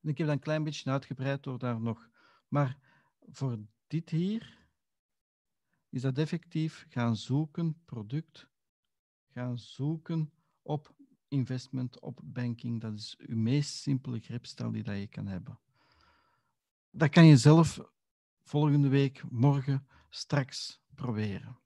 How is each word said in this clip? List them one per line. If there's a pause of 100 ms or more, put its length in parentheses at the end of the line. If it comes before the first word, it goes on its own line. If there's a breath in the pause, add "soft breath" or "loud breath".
En
ik
heb
dat
een
klein
beetje
uitgebreid
door
daar
nog. (380 soft breath)
Maar (420 soft breath)
voor (280)
dit
hier (1200)
is
dat
effectief
gaan
zoeken,
product, (800)
gaan
zoeken (280)
op (320)
investment,
op
banking.
Dat
is
uw
meest
simpele
gripstel
die
dat
je
kan
hebben. (1300 soft breath)
Dat
kan
je
zelf (640)
volgende
week,
morgen, (220 soft breath)
straks (140)
proberen.